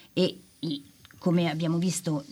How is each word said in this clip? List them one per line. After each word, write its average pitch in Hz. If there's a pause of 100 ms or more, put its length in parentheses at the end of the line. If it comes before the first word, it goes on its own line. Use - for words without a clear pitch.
(120)
E - (200)
i-, 277 (360)
come 170
abbiamo 165
visto, 165